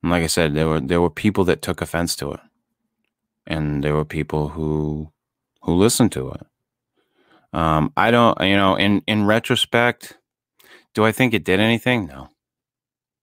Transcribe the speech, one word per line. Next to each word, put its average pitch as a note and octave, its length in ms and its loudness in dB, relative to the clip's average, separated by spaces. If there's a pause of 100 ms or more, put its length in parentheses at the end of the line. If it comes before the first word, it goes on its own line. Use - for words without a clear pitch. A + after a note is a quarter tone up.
And E2 100 -2
like F2 120 2
I D#2+ 40 -2
said, D#2+ 260 0
there D#2 140 0
were, D#2 140 0
there E2+ 200 0
were F2 80 2
people G2+ 360 0
that E2+ 160 0
took - 200 -6
offense E2 360 -4
to C#2+ 160 -8
it. - 60 -12 (1040)
And D2 380 -4
there D2+ 120 0
were D2+ 100 0
people D2+ 440 -4
who, D2+ 640 -6 (500)
who F2 140 -2
listened G#2+ 380 4
to C2 180 -8
it. - 100 -14 (1120)
Um, D#2+ 420 0
I A2 160 2
don't, A#2+ 300 4
you F#2+ 160 2
know, G2 180 2
in, G2+ 320 0
in G#2 180 0
retrospect, A#2 920 0 (760)
do G#2+ 120 2
I A2 60 4
think A#2 220 0
it F2 120 -2
did F#2+ 140 2
anything? A2+ 480 0
No. C2+ 220 -16 (920)